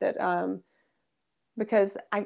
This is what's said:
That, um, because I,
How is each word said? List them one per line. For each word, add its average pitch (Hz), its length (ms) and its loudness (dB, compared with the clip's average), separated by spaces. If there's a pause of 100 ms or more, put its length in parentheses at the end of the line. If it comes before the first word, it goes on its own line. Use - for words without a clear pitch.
That, - 200 0
um, 175 420 -2 (960)
because 214 380 2 (160)
I, 208 140 -2